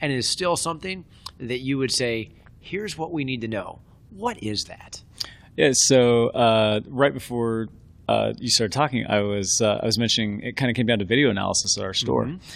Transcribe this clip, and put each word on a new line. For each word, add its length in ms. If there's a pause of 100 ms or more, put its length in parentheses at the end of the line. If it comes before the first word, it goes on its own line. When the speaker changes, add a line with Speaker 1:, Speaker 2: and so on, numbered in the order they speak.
Speaker 1:
and 100
is 160
still 280
something 500 (340)
that 220
you 160
would 140
say, 400 (280)
"Here's 380
what 140
we 120
need 180
to 60
know." 320 (300)
What 340
is 220
that? 360 (560)
Speaker 2:
Yeah, 160
so, 540
uh, 600
right 260
before, 540 (400)
uh, 300
you 120
started 220
talking, 360
I 140
was, 420
uh, 180
I 40
was 120
mentioning 460
it 140
kinda 160
came 120
down 140
to 60
video 260
analysis 460
at 60
our 100
store. 320
Speaker 1:
Mm-hmm. 120 (180)